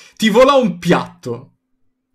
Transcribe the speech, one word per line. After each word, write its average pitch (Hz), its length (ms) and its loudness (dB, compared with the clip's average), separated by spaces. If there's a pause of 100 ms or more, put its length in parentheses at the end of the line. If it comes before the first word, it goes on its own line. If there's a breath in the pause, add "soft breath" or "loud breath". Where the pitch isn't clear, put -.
(160 loud breath)
Ti 220 120 -2
vola 262 260 4
un 202 240 -2
piatto. 123 760 -6 (600)